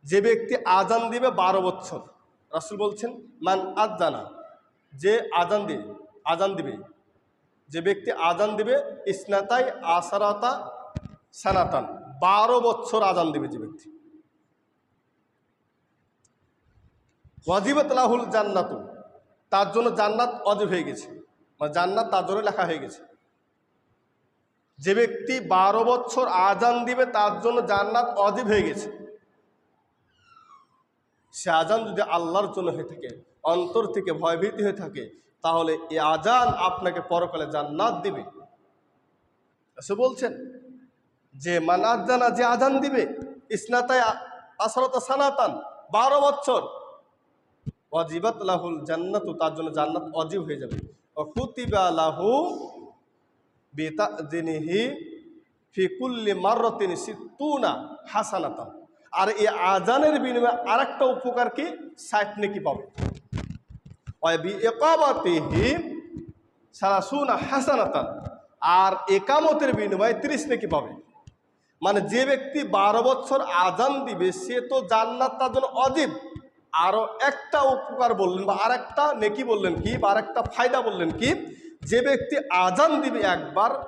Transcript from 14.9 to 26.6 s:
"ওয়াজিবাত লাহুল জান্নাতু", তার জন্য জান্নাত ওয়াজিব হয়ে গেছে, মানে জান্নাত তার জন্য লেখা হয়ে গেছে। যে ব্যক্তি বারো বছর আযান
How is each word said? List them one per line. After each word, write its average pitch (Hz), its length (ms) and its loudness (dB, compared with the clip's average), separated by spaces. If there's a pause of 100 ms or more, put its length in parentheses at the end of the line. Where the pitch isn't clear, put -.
"ওয়াজিবাত 269 460 2
লাহুল 240 320 4
জান্নাতু", 202 640 0 (640)
তার 196 220 2
জন্য 233 240 0
জান্নাত 214 480 0
ওয়াজিব 202 240 2
হয়ে 175 140 -2
গেছে, - 380 -12 (400)
মানে 151 120 -2
জান্নাত 190 380 0
তার 185 160 0
জন্য 196 140 -2
লেখা 196 260 -2
হয়ে 165 120 -4
গেছে। - 240 -14 (1800)
যে 175 160 0
ব্যক্তি 233 460 0
বারো 196 440 4
বছর 247 440 2
আযান 202 560 4